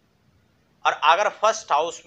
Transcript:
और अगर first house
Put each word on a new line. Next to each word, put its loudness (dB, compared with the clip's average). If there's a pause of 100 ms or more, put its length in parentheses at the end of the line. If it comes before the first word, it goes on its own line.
(840)
और 0
अगर 2
first -4
house -2